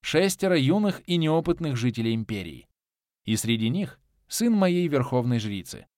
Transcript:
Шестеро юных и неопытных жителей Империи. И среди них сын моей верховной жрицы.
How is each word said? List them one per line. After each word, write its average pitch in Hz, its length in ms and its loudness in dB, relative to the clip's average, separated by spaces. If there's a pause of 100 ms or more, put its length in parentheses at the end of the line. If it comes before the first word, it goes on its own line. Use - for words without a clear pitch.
Шестеро 185 560 2
юных 185 500 2
и 175 80 2
неопытных 160 600 0
жителей 113 380 0
Империи. 95 520 -6 (580)
И 107 120 0
среди 110 320 0
них 175 300 -4 (300)
сын 233 240 0
моей 180 360 2
верховной 127 500 0
жрицы. 101 480 -8 (120)